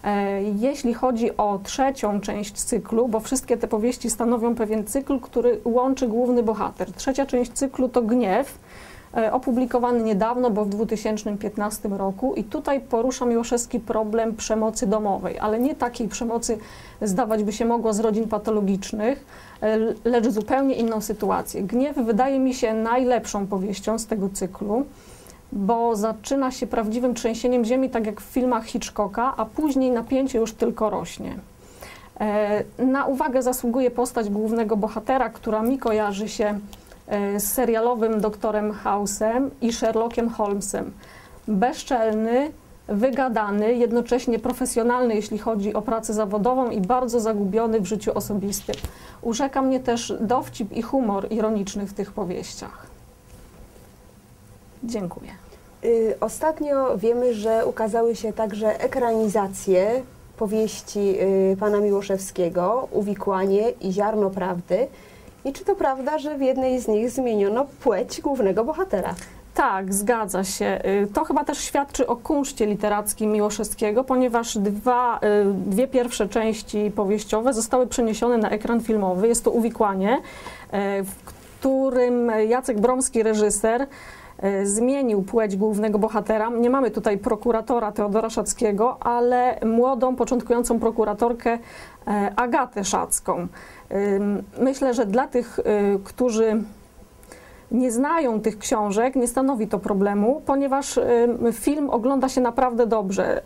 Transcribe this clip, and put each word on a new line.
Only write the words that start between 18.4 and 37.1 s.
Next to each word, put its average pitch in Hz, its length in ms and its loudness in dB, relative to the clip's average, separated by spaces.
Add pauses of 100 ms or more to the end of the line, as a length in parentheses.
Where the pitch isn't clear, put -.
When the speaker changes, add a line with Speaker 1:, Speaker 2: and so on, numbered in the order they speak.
Speaker 1:
e, 220 160 2 (260)
lecz 233 240 4
zupełnie 254 460 2
inną 226 260 0
sytuację. 190 640 -2
Gniew 254 340 0
wydaje 254 420 2
mi 262 160 2
się 220 200 0
najlepszą 226 720 0
powieścią 196 520 -4
z 226 80 -8
tego 196 260 -2
cyklu, 208 520 -4 (680)
bo 233 440 2
zaczyna 226 540 -2
się 254 160 -6
prawdziwym 233 480 -2
trzęsieniem 240 500 0
ziemi, 254 260 0
tak 226 160 -2
jak 214 140 -6
w - 40 -18
filmach 247 400 0
Hitchcocka, 226 720 -4
a 220 80 -2
później 262 460 0
napięcie 254 480 0
już 220 140 0
tylko 220 380 0
rośnie. - 460 -8 (840)
E, 208 440 0 (140)
na 262 280 2
uwagę 262 360 2
zasługuje 240 480 2
postać 240 400 -2
głównego 220 460 0
bohatera, 226 540 0
która 220 320 -2
mi 262 160 2
kojarzy 214 500 0
się, 208 300 -2 (500)
e, 202 320 -2